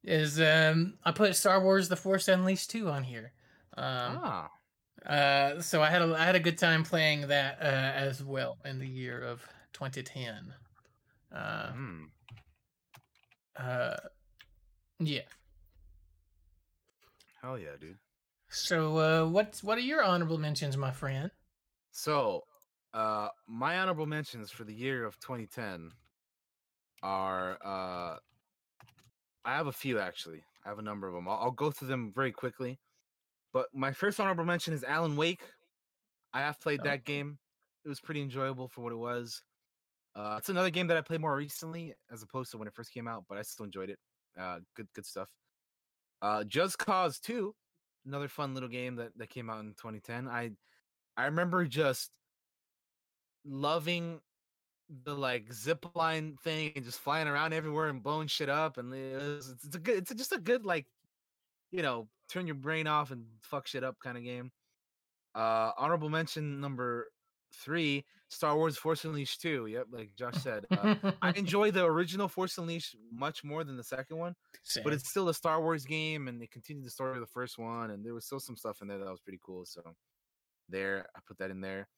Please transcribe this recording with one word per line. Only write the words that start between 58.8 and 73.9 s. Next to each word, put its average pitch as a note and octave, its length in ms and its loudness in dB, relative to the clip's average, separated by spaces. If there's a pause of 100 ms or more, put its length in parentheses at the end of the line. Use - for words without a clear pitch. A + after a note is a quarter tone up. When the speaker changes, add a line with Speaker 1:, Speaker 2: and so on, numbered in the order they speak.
Speaker 2:
it C3+ 220 -8
was, C#3+ 320 -6
it's, B2+ 160 -16
it's D3 120 -10
a - 20 -6
good, G#3 180 2
it's F#3+ 180 -4
just C4 180 -4
a F#4+ 60 -2
good, A3+ 280 0
like, E3 200 -2 (840)
you F#3 120 -2
know, A#2+ 260 0 (200)
turn F3+ 180 -4
your D#3 80 -4
brain D#3 320 -2
off D3+ 240 2
and A#2+ 140 -12 (160)
fuck - 260 -6
shit C3 160 -4
up B2+ 200 -4
kinda B2 180 -8
game. B2 300 -10 (840)
Uh, A2+ 420 4
honorable D3+ 340 2
mention D3+ 500 -2
number B2 480 -4 (440)
three, D3 520 0 (240)
Star D3+ 280 2
Wars D#3 200 4
Force D#3 280 0
Unleashed D3 360 -4
two. C#3+ 260 -2
Yep, A#2 240 -4
like A2+ 260 -12
Josh A#2+ 200 -4
said. A#2+ 340 -2
Uh, G3+ 260 4 (260)
I E3+ 80 4
Speaker 1:
<laughs> F3+ 60 0
Speaker 2:
enjoy G3+ 340 4
the F#3 140 4
original F3 440 2
Force F#3 300 -2
Unleashed E3+ 380 -6 (160)
much C#3 300 -6
more D3+ 220 -4
than C3+ 120 -8
the A#2+ 80 -10
second C3 340 -8